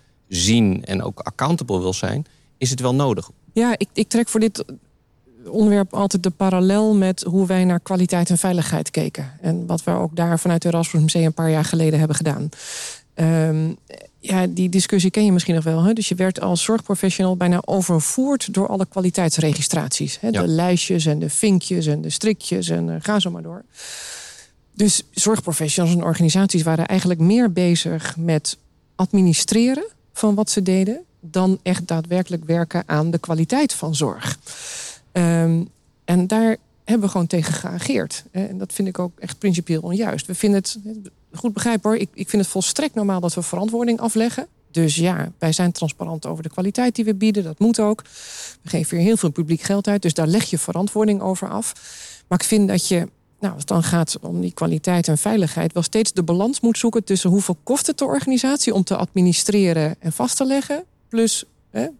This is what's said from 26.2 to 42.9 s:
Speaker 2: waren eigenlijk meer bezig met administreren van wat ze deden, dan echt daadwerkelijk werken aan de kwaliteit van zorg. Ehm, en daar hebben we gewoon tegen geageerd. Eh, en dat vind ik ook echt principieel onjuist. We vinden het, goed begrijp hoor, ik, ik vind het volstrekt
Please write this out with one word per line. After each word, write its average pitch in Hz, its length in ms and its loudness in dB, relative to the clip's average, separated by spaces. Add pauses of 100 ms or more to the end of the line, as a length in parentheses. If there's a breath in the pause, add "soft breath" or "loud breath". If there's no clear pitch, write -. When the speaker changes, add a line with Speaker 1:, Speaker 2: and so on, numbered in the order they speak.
Speaker 2:
waren 160 240 2
eigenlijk 180 320 2
meer 208 320 6
bezig 165 680 0
met 165 400 -2 (380)
administreren 208 880 2 (280)
van 208 220 2
wat 208 140 0
ze 202 120 0
deden, 190 400 2 (180)
dan 185 440 0
echt 180 240 -2
daadwerkelijk 170 580 -2
werken 170 400 0
aan 160 260 0
de 170 60 0
kwaliteit 175 560 0
van 160 220 -4
zorg. 135 420 -4 (760 loud breath)
Ehm, 165 520 2 (420)
en 180 220 2
daar 220 300 2 (280)
hebben 214 200 2
we 185 60 0
gewoon 175 160 0
tegen 165 260 0
geageerd. - 800 -4
Eh, 196 180 -4
en 185 80 -10
dat 190 160 -10
vind 196 140 -2
ik 185 120 -6
ook 180 200 -6
echt - 180 -12
principieel 170 440 0
onjuist. 175 440 -4
We 185 100 -8
vinden 202 240 2
het, 208 200 -6 (540)
goed 208 200 -4
begrijp 220 300 -2
hoor, 214 120 2
ik, 202 180 -4
ik - 160 -10
vind 202 120 2
het 185 100 -2
volstrekt - 440 -2